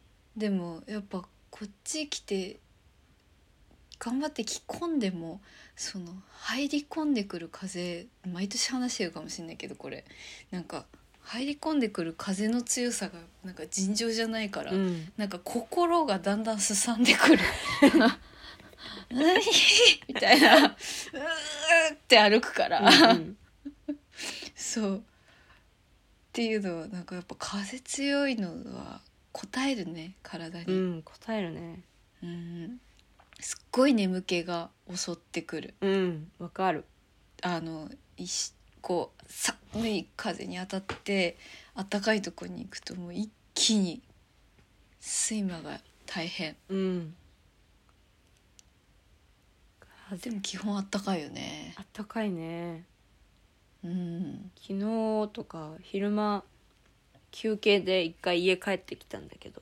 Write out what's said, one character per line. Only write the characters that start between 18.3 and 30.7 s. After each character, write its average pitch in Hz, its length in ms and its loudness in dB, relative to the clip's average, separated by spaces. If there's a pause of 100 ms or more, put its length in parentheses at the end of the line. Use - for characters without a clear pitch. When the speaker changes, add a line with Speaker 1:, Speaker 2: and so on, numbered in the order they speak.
Speaker 1:
「何？」 320 300 4 (680)
み - 80 -10
た 202 180 8
い 269 80 10
な。 233 160 12
「う - 40 12
ー」 294 80 6 (1200)
っ 294 40 -14 (100)
て 233 120 12
歩 208 220 8
く - 120 -6
か - 160 2
ら。 - 100 2
Speaker 2:
う 196 40 2
ん - 40 10 (240)
う - 20 8
ん。 170 240 -2 (1160)
Speaker 1:
そ - 320 -4
う。 196 100 0
っ 220 40 -8 (1300)
て 233 120 0
い 220 100 0
う 208 60 0
の 175 180 -4
は、 160 80 -10
な 185 140 -8
ん - 20 -12
か 180 120 -12
や 180 60 -8
っ 180 40 -14
ぱ - 120 -14
風 202 420 -6
強 277 480 0
い 262 80 0
の 196 140 -4 (260)
は、 - 260 -14 (300)
こ - 140 -14
た 262 220 -2
え 277 80 0
る 190 100 -6
ね、 165 380 -10
体 170 400 -12
に。 - 100 -8